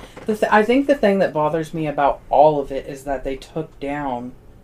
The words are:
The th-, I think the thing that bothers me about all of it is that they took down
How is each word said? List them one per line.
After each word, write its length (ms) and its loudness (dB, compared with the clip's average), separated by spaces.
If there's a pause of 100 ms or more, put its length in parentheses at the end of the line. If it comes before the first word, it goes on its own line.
(260)
The 100 -2
th-, 160 0
I 120 6
think 220 2
the 80 4
thing 260 2
that 120 0
bothers 400 -2
me 140 -4
about 420 0
all 320 6
of 100 -6
it 160 -8
is 180 -14
that 200 -6
they 120 -6
took 440 -12
down 520 -6 (320)